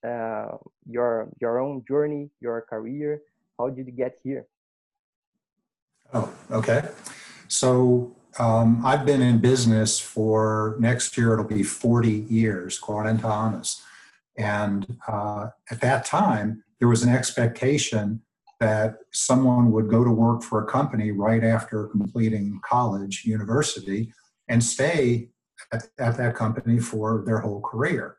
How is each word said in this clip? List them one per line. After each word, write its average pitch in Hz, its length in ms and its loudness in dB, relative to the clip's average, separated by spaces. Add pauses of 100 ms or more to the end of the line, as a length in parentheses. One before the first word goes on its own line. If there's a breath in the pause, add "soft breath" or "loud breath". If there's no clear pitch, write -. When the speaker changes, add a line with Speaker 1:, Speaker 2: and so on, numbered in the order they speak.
Speaker 1:
uh, 113 500 -8 (320)
your, 117 400 -2 (120)
your 120 200 -2
own 135 260 -6
journey, 143 440 -2 (100)
your 117 220 -6
career. 147 600 -8 (360)
How 123 100 -2
did 131 180 -10
you 123 60 -18
get 123 320 -6
here? 127 220 -8 (1700)
Speaker 2:
Oh, - 200 -4 (180)
okay. 143 380 0 (580 loud breath)
So, 123 720 2 (220)
um, 117 460 4
I've 139 220 2
been 139 160 4
in 120 160 6
business 117 600 4
for, 110 800 0
next 117 360 0
year 117 160 4
it'll 107 120 0
be 104 180 -2
forty 113 680 0
years, 104 520 0
quaranta 107 420 -2
años. 107 580 -4 (560 loud breath)
And, 104 720 -4
uh, 104 420 -6 (220)
at 113 100 -8
that 123 240 2
time, 110 580 0 (160)
there 120 100 4
was 110 140 4
an 123 120 6
expectation 117 1080 0 (380)
that 107 380 0 (140)
someone 123 600 4
would 107 160 2
go 113 160 4
to 120 60 4
work 117 320 4
for 107 200 -2
a - 40 -6
company 110 460 -2
right 110 320 0
after 113 420 0
completing 104 800 -2
college, 98 600 -2
university, 110 880 -2 (360 soft breath)
and 117 140 4
stay 123 680 0 (420 loud breath)
at, 113 160 -8 (100)
at 117 200 0
that 117 160 -2
company 117 440 0
for 110 480 -2
their 110 120 0
whole 101 220 -4
career. 135 580 -4